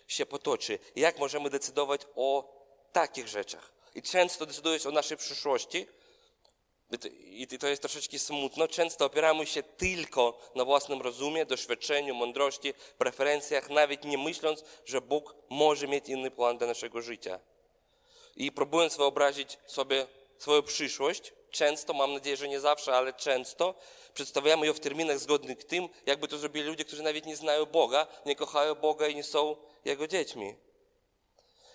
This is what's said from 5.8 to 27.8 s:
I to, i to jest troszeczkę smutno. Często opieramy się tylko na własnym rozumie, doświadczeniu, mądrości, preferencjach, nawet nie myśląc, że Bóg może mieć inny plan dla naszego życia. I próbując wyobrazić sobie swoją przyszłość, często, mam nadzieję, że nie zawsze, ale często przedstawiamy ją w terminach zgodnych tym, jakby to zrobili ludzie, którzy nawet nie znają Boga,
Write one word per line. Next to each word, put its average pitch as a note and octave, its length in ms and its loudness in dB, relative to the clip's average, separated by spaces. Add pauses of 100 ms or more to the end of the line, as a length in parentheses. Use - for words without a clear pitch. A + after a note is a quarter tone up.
I A#2+ 80 -6
to, - 100 -10 (460)
i B2+ 40 -12
to D3 80 -4
jest C#3 160 -2
troszeczkę C#3+ 360 -8
smutno. D3 500 -2
Często E3 360 0
opieramy D#3 420 2
się D3 160 -4
tylko D3 760 0 (160)
na B2+ 100 2
własnym C3+ 380 0
rozumie, C#3+ 440 -2
doświadczeniu, C3+ 680 -2
mądrości, C3 600 -2 (240)
preferencjach, C#3+ 720 0
nawet C#3+ 340 4
nie D3 140 -2
myśląc, D#3 460 -2 (200)
że B2+ 160 -2
Bóg C#3+ 340 -2 (160)
może C#3+ 380 4
mieć C#3+ 200 -2
inny C3 220 -4
plan A#2+ 280 2
dla A#2+ 80 0
naszego A#2 360 -4
życia. G#2+ 380 -10 (960)
I C#3 160 -4
próbując D3 440 2
wyobrazić C#3+ 720 2
sobie C3+ 400 0 (320)
swoją D3 240 6
przyszłość, D3 720 -2 (180)
często, D3+ 440 0
mam C#3 200 2
nadzieję, C#3 220 -4
że C#3+ 120 -6
nie C#3 120 -4
zawsze, D3 340 2
ale C3 180 4
często C#3+ 640 0 (400)
przedstawiamy D3+ 520 2
ją D3+ 60 2
w D3+ 80 -4
terminach D3 380 -2
zgodnych C#3 460 0
tym, F3 240 -4 (180)
jakby D3 220 0
to D3 100 -8
zrobili D3 280 -6
ludzie, D#3 180 -6
którzy D3 180 -12
nawet D#3 240 -2
nie D#3 100 -10
znają D3+ 300 2
Boga, D3+ 400 4 (200)